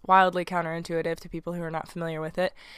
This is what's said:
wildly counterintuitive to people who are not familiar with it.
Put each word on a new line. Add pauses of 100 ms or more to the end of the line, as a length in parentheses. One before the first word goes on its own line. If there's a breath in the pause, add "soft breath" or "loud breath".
wildly
counterintuitive
to
people
who
are
not
familiar
with
it. (240 loud breath)